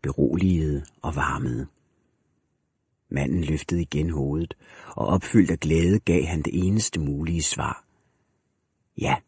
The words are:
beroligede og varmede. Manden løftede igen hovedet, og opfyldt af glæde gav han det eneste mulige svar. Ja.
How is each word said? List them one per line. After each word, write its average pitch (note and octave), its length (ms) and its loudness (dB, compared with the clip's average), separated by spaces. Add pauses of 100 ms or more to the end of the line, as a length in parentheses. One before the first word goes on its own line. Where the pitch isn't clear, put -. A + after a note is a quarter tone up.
beroligede D2 840 0 (160)
og D#2+ 140 -6
varmede. C2+ 520 -2 (1400)
Manden C#2+ 340 0
løftede D#2 380 -2
igen D#2 280 -2
hovedet, D2 480 -2 (300)
og - 200 -4
opfyldt F#2 440 4
af E2 80 -2
glæde E2+ 400 4
gav E2+ 240 2
han E2 180 -2
det F2+ 260 0
eneste G#2 320 0
mulige D#2 440 -2
svar. - 420 -4 (1120)
Ja. - 180 0 (120)